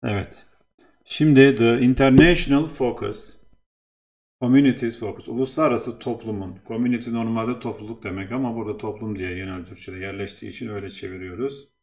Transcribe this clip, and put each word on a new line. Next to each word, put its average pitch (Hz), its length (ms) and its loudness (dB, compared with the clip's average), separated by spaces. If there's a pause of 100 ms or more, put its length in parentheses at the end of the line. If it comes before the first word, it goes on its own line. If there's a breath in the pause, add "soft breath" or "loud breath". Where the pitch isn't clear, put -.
Evet. 104 440 -8 (580 soft breath)
Şimdi 139 500 6
the 117 260 4
international 139 840 6
focus, - 760 -6 (960)
communities 123 600 2
focus, - 280 -10
uluslararası 123 720 -2
toplumun, 104 680 -8
community 117 440 -2
normalde 113 500 -4
topluluk 107 420 -10
demek 95 300 -8
ama 123 240 -4
burada 107 200 -8
toplum 107 420 -8
diye 92 160 -6
genel 92 320 -10
Türkçe'de 95 320 -16
yerleştiği 98 540 -12
için 117 160 -12
öyle 101 200 -10
çeviriyoruz. 92 800 -12 (140)